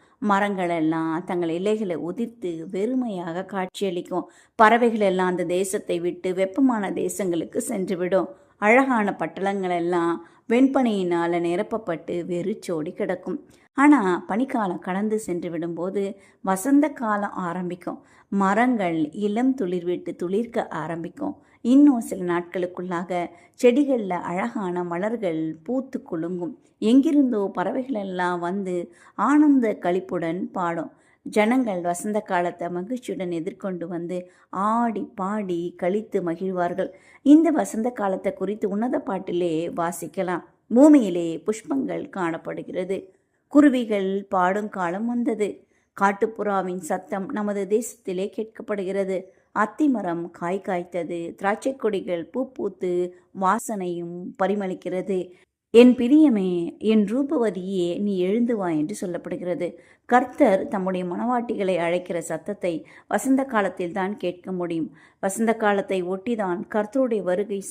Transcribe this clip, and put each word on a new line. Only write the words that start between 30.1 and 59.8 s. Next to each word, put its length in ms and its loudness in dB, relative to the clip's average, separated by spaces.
பாடும். 400 -4
ஜனங்கள் 580 2
வசந்த 400 -2
காலத்தை 480 -2
மகிழ்ச்சியுடன் 640 -6
எதிர்கொண்டு 580 -6
வந்து 420 -8
ஆடி 680 -2
பாடி 600 -4
களித்து 460 -2
மகிழ்வார்கள். 680 -2
இந்த 280 8
வசந்த 400 -2
காலத்தை 420 -2
குறித்து 360 -4
உன்னத 300 -2
பாட்டிலே 720 -2
வாசிக்கலாம். 760 -4
பூமியிலே 720 6
புஷ்பங்கள் 640 -4
காணப்படுகிறது. 1080 -6
குருவிகள் 800 2
பாடும் 400 0
காலம் 380 -4
வந்தது. 600 -2
காட்டுப்புறாவின் 800 0
சத்தம் 500 -6
நமது 400 -4
தேசத்திலே 680 -4
கேட்கப்படுகிறது. 840 -4
அத்திமரம் 800 0
காய் 340 -6
காய்த்தது. 680 -6
திராட்சை 420 -2
கொடிகள் 480 -2
பூ 280 -6
பூத்து 640 -4
வாசனையும் 840 -2
பரிமளிக்கிறது. 880 -2
"என் 240 12
பிரியமே, 840 4
என் 260 4
ரூபவதியே, 960 -2
நீ 180 0
எழுந்து 380 2
வா" 120 -2
என்று 380 -2
சொல்லப்படுகிறது. 680 -6